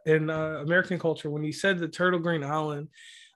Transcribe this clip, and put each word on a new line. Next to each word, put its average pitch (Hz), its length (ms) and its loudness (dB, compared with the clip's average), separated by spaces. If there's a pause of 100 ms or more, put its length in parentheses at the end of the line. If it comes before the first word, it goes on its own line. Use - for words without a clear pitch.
in, 156 240 4
uh, 156 320 -4
American 175 380 2
culture, 156 300 -2
when 151 140 -4
you 151 100 -2
said 190 260 0
the 165 80 -2
Turtle 180 320 2
Green 165 240 -2
Island, 151 460 -4 (460)